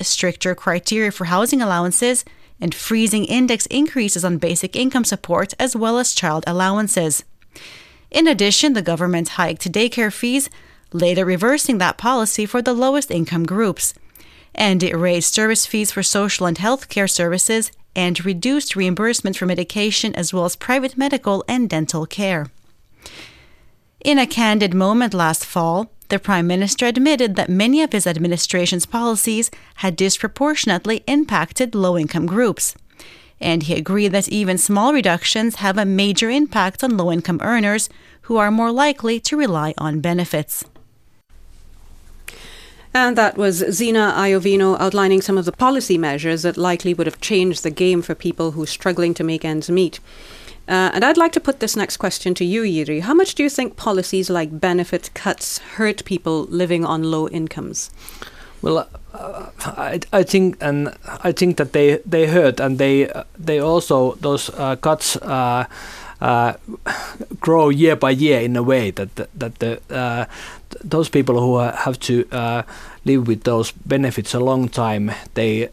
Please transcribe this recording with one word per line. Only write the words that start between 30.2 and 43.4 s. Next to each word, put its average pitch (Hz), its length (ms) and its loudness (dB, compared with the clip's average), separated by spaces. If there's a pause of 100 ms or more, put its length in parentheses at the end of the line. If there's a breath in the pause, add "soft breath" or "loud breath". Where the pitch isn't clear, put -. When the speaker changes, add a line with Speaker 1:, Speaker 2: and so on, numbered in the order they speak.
Speaker 1:
impacted 247 680 0
low-income 170 500 0
groups. 190 500 0 (680 loud breath)
And 165 240 0
he 170 100 -2
agreed 190 380 0
that 196 160 0
even 185 280 0
small 208 380 2
reductions 220 600 0
have 190 200 0
a 208 80 2
major 196 460 2
impact 220 520 0
on 247 140 0
low-income 170 460 0
earners, 214 480 0 (320 soft breath)
who 226 160 -2
are 208 120 4
more 233 220 2
likely 240 480 0
to - 160 -4
rely 160 400 0
on 151 240 -2
benefits. 170 640 -2 (2250 loud breath)
Speaker 2:
And 247 240 2
that 214 180 4
was 196 200 2 (140)